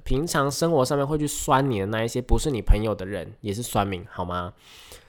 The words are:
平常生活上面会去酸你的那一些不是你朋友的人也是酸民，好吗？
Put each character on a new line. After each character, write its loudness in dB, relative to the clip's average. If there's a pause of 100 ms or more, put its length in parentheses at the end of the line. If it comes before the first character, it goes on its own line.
平 2
常 2
生 0
活 4
上 2
面 2
会 0
去 0
酸 2
你 0
的 0
那 -2
一 0
些 -2
不 -4
是 -2
你 -4
朋 6
友 0
的 -6
人 -8
也 -4
是 -6
酸 2
民， -4
好 -8
吗？ -6 (560)